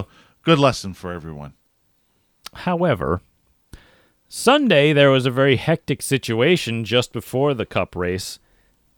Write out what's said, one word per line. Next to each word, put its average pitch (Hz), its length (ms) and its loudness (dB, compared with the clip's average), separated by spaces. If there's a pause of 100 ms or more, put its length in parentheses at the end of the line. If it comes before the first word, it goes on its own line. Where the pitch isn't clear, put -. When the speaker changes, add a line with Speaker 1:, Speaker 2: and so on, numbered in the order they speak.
Speaker 1:
go. - 60 -6 (360)
Good 160 160 4
lesson 120 340 0
for 87 200 -12
everyone. 76 400 -14 (1000)
Speaker 2:
However, 143 680 -2 (1080)
Sunday 214 640 2
there 143 180 6
was 131 140 2
a 131 60 0
very 135 240 2
hectic - 460 -2
situation 120 800 -2
just 120 300 -2
before 131 400 -2
the 107 120 -6
Cup - 300 -4
race, 90 420 -4 (600)